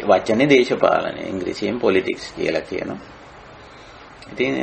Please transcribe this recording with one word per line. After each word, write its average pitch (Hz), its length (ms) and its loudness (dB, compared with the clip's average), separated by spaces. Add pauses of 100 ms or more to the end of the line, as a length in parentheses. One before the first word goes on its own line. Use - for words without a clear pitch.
වචනේ 110 480 2
දේශපාලනය, 117 760 2
ඉංග්‍රීසියෙන් 95 580 -4
පොලිටික්ස් 95 520 0
කියලා 80 300 -2
කියනවා. - 380 -8 (1300)
ඉතින් 127 360 -2